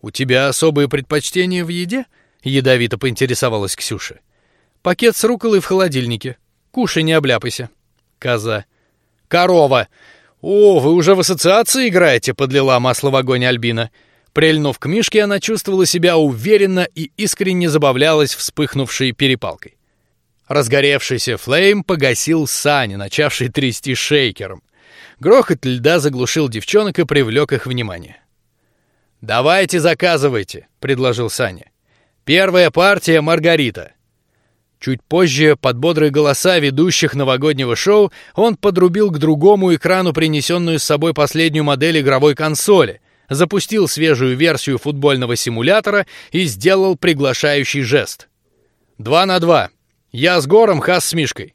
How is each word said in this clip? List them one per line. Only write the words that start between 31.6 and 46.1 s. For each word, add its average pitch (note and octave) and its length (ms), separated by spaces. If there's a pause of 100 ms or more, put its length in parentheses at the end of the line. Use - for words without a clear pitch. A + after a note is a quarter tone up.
«Первая F3+ 460
партия E3+ 500
Маргарита». D#3 680 (880)
Чуть C3 240
позже, D#3 520
под B2 220
бодрые D#3 320
голоса D3+ 480
ведущих D3 560
новогоднего C3+ 640
шоу, G3+ 360 (220)
он A3 220
подрубил G3 560
к D#3 80
другому E3+ 560
экрану F3+ 380
принесенную D#3+ 680
с - 60
собой D3+ 280
последнюю D3+ 520
модель D3 340
игровой C#3 340
консоли, D#3 680 (280)
запустил F3+ 580
свежую C3 480
версию C#3 440
футбольного C#3 560
симулятора F3 720 (240)